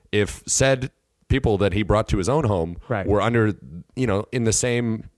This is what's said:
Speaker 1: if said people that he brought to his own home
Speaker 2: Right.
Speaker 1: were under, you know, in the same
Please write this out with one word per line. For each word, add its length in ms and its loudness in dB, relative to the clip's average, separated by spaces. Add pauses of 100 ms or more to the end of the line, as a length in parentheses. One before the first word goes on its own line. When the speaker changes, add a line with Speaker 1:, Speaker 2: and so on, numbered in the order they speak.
(120)
Speaker 1:
if 340 -2
said 440 0 (380)
people 280 2
that 160 2
he 100 0
brought 260 0
to 100 0
his 100 -2
own 160 0
home 320 0 (120)
Speaker 2:
Right. 180 -4
Speaker 1:
were 160 2
under, 320 2 (420)
you 100 0
know, 260 0
in 120 -2
the 80 2
same 640 -2